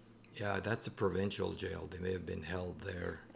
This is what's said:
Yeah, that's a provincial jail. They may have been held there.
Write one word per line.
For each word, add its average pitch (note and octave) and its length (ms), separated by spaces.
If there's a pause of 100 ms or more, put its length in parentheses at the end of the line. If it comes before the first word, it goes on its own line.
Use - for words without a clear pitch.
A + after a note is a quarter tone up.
(360)
Yeah, G2 240
that's G#2 260
a - 60
provincial F#2+ 640
jail. F2+ 360
They F2 100
may F#2 120
have F2+ 140
been F2 180
held F2+ 380
there. F2 400 (140)